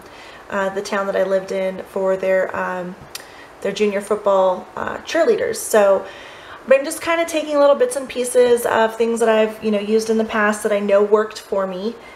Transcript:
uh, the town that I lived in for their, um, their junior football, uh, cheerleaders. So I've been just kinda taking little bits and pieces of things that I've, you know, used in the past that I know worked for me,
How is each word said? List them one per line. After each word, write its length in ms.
uh, 200
the 120
town 240
that 80
I 80
lived 300
in 320
for 320
their, 400
um, 400
their 100
junior 300
football, 760
uh, 240
cheerleaders. 580
So 480
I've 80
been 160
just 160
kinda 260
taking 340
little 160
bits 180
and 140
pieces 580
of 300
things 240
that 80
I've, 340
you 80
know, 80
used 320
in 80
the 60
past 400
that 80
I 80
know 240
worked 340
for 300
me, 260